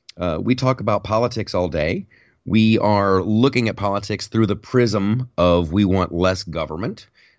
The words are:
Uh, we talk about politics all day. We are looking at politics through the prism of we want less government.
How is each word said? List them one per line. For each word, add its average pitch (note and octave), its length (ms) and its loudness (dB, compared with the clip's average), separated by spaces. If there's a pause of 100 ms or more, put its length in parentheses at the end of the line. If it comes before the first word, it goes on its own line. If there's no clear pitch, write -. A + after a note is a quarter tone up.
(180)
Uh, F2 240 -4
we B2+ 120 0
talk B2+ 260 0
about G#2 240 0
politics A2+ 500 -2
all F2+ 140 0
day. E2+ 360 -2 (400)
We A2 360 4
are G2 420 2
looking A2+ 460 0
at G2 80 -6
politics G2+ 500 -4
through A2 200 0
the G2 100 -2
prism A#2 840 0
of F2 340 2
we G2+ 140 4
want F#2 260 0
less F#2 300 0
government. E2 640 -8 (320)